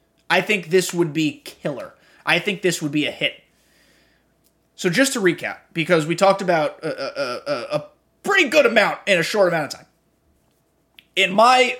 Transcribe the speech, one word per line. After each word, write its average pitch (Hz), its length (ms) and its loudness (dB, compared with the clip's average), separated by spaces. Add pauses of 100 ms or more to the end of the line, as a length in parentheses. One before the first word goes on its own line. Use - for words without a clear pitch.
(320)
I 180 100 4
think 175 300 -4
this 180 240 0
would 170 180 -2
be 151 320 -4
killer. 117 480 -10 (320)
I 165 140 2
think 190 220 -4
this 170 200 -2
would 147 120 -4
be 147 120 0
a 120 60 -6
hit. - 320 -8 (1300)
So 185 140 -2
just 262 240 2
to 247 60 -4
recap, 160 380 -2 (160)
because 160 320 0
we 165 100 -4
talked 196 260 4
about 165 400 -2
a, 160 80 -8
a, 131 560 -8
a, 139 320 -4
a 151 80 -12 (380)
pretty 381 240 2
good 285 180 4
amount 208 400 2
in 190 140 2
a 165 40 0
short 196 260 2
amount 156 240 -4
of - 60 -16
time. - 80 -20 (1300)
In 185 160 2
my 247 460 4